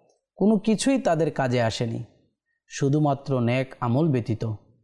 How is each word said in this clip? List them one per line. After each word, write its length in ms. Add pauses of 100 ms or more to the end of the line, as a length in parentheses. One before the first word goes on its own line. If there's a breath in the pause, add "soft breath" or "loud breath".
(360)
কোনো 220
কিছুই 420
তাদের 300
কাজে 320
আসেনি, 420 (640)
শুধুমাত্র 720
নেক 400
আমল 280
ব্যতীত। 460 (280)